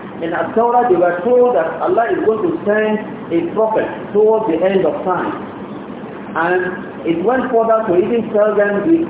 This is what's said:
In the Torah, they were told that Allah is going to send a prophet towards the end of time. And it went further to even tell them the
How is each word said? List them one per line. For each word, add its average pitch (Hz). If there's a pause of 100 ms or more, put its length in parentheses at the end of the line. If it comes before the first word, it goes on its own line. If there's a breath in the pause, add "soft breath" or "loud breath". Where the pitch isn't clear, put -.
(240)
In 165
the 165 (160)
Torah, 240
they 180
were 175
told 247
that 175 (160)
Allah 208
is 175
going 214
to 165
send 214 (320)
a 170 (140)
prophet 214 (320)
towards 214
the 160
end 190
of 147 (100)
time. 175 (1040)
And 180 (340)
it 165
went 247
further 226
to 175
even 226
tell 208
them 202
the -